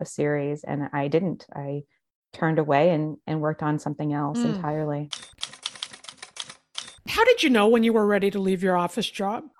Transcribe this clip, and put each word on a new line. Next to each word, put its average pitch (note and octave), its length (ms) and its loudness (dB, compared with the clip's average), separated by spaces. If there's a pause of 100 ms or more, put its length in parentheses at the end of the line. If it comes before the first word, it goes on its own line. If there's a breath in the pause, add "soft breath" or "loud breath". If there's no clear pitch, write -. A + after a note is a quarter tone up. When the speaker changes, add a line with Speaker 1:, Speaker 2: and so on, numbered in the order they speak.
Speaker 1:
a - 40 -8
series, D3 600 -4
and C#3+ 260 -6
I C#3+ 160 -2
didn't. D#3+ 380 -2 (100)
I C#3+ 280 -8 (500)
turned D#3+ 260 0
away D3+ 300 4
and, D#3 260 0 (100)
and D#3 140 -4
worked D#3 240 -4
on D3+ 160 0
something D3+ 320 -4
else D3 280 -2
Speaker 2:
Mm. - 160 -2
Speaker 1:
entirely. D3+ 540 -4 (2000)
Speaker 2:
How G#4+ 160 2
did B4 180 6
you D#4 80 4
know G#3+ 200 6
when A#3 140 6
you A3+ 100 4
were G#3+ 120 4
ready G3+ 260 2
to G3+ 80 -2
leave F#3+ 220 0
your F#3 160 4
office F3 320 -2
job? G#3+ 360 -6 (140)